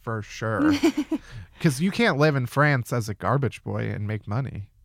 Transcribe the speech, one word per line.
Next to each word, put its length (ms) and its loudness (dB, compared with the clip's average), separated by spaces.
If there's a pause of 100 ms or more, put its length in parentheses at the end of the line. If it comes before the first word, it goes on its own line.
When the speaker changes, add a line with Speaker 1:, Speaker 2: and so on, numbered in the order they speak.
Speaker 1:
for 200 -6
sure. 560 0
Speaker 2:
<laughs> 840 -2
Speaker 1:
'Cause 220 2
you 100 2
can't 260 2
live 200 4
in 80 0
France 480 2
as 160 -2
a 40 -6
garbage 520 0
boy 240 -4
and 180 -6
make 220 -6
money. 400 -6 (160)